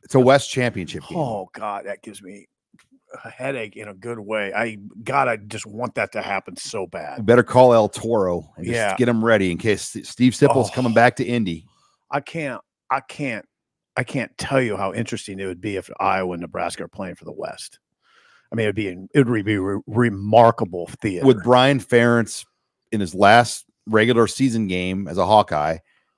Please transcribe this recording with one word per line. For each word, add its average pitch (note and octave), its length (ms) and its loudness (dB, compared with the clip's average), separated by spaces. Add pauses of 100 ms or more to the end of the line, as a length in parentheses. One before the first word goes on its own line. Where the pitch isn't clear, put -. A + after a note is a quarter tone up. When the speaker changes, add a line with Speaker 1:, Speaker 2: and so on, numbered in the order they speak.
Speaker 1:
It's - 120 -4
a C3 60 6
West C3+ 300 4
championship B2 580 -6
game. F3 100 -8
Speaker 2:
Oh, A2 360 -6
God, G#2 320 -10
that G2 160 -12
gives G2+ 200 -20
me G2+ 240 -20 (760)
a C3+ 60 -16
headache B2+ 460 -10
in G#2+ 120 -16
a G2+ 60 -16
good A#2 240 -12
way. G#2 360 -6
I, A2 240 -4 (240)
God, C3 260 0
I A#2 80 -2
just G#2 300 -12
want A2 300 -10
that G#2 160 -4
to G#2 100 -8
happen F#2+ 340 -8
so G2 300 -8
bad. E2 320 -12
Speaker 1:
You A2 60 -8
better A#2 180 6
call B2+ 320 6
El G#2+ 140 4
Toro G2 680 -2
and D#2+ 100 -12
just A#2 100 -4
Speaker 2:
Yeah. G#2 200 -2
Speaker 1:
get A#2+ 120 2
him A2+ 160 0
ready G#2 260 4
in E2+ 80 -4
case - 380 -4
S-, F2+ 120 -14
Steve B2 240 2
Sipple's B2+ 380 2
Speaker 2:
Oh. - 40 -12
Speaker 1:
coming B2 200 0
back A#2+ 220 4
to - 80 -4
Indy. F#2 420 -4 (440)
Speaker 2:
I C#3+ 100 -4
can't, C#3+ 400 -10 (280)
I C3+ 120 -2
can't, B2+ 440 -8 (520)
I C3 80 -2
can't - 340 -8
tell C3+ 240 -2
you G#2+ 140 -4
how F#2+ 180 -6
interesting G#2 460 -8
it G2 60 -8
would F2+ 140 -10
be G2+ 160 -6
if F2+ 220 -10
Iowa F#2+ 340 -2
and E2+ 80 -10
Nebraska E2+ 440 -8
are E2 40 -14
playing F#2 280 -14
for - 100 -20
the D#2 60 -14
West. - 480 -14 (720)
I - 40 -10
mean, A2+ 100 -2
it'd G#2 120 -4
be, G#2+ 100 -4 (260)
it C#3 140 4
would A2+ 180 -2
be G#2 140 -2
re-, G2 280 -4
remarkable G#2+ 1000 2 (160)
theater. G2 240 -2
Speaker 1:
With A#2 160 6
Brian B2 380 4
Ferentz A#2 680 2 (460)
in A2 80 -2
his F2 140 -6
last G#2+ 520 4 (200)
regular A2+ 420 4
season A2+ 400 -2
game F#2 400 -4
as E2+ 100 -6
a F2+ 80 2
Hawkeye, D#2+ 520 2 (400)